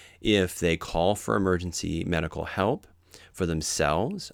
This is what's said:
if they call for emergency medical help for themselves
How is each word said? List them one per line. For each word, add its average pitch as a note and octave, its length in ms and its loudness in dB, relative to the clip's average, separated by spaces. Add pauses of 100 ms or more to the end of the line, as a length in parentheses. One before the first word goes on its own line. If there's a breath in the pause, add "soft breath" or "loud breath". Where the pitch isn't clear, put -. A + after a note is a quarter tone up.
(220 loud breath)
if G2+ 380 2
they E2 180 2
call F2+ 380 0
for A2 200 -2
emergency F2 680 0
medical D#2+ 420 -2
help G2+ 400 -2 (460 loud breath)
for F2+ 160 -2
themselves E2 880 0